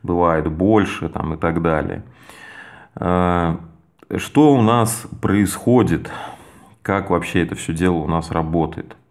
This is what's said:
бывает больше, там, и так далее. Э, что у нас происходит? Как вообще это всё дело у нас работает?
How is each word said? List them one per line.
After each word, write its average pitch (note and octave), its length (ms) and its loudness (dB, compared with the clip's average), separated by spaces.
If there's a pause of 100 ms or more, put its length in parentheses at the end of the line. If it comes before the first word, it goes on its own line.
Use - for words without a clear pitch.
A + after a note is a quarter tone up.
бывает E2 480 2
больше, F#2 560 2
там, D#2+ 260 -6
и D#2 40 -6
так E2 240 0
далее. D#2 420 -2 (920)
Э, F2 600 0 (600)
что D3 360 4
у B2+ 80 4
нас A2+ 460 2 (140)
происходит? G2 920 2 (720)
Как G2 260 -4
вообще F2 320 0
это D#2+ 140 -2
всё - 180 -8
дело F2 220 0
у D2+ 120 -4
нас D#2+ 240 -2
работает? D#2+ 640 -4 (160)